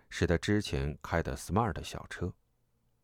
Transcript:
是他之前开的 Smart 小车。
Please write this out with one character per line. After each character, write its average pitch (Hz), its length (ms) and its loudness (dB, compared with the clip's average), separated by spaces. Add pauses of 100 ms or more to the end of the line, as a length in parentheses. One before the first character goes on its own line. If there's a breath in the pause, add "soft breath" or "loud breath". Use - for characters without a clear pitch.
是 - 160 2
他 82 120 6
之 104 240 2
前 71 420 -2
开 85 180 0
的 69 160 -4
Smart 98 460 0
小 - 260 -10
车。 - 240 -4 (720)